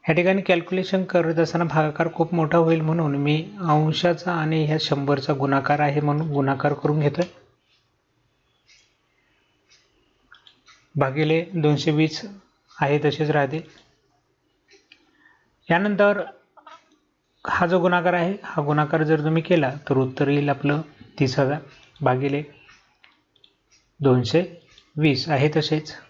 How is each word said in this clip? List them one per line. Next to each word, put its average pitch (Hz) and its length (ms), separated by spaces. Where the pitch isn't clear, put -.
ह्या 160 100
ठिकाणी 190 260
कॅल्क्युलेशन 185 600
करत 170 360
असताना 165 240
भागाकार 156 500
खूप 165 200
मोठा 165 240
होईल 165 240
म्हणून 156 340
मी 151 340
अंशाचा 160 720
आणि 156 320
ह्या 156 140
शंभरचा 139 540
गुणाकार 139 460
आहे 147 220
म्हणून 147 300
गुणाकार 139 420
करून 151 260
घेतोय, 147 260
भागिले 151 580
दोनशे 151 380
वीस 156 340
आहे 147 180
तसेच 147 300
राहतील. 147 320
यानंतर 202 500
हा - 200
जो 180 120
गुणाकार 175 340
आहे 175 200
हा 151 220
गुणाकार 151 380
जर 151 160
तुम्ही 160 240
केला 156 300
तर 135 80
उत्तर 131 300
येईल 143 220
आपलं 143 320
तीस 135 200
हजार 143 200
भागिले 139 420
दोनशे 135 680
वीस 151 320
आहे 143 260
तसेच. 156 380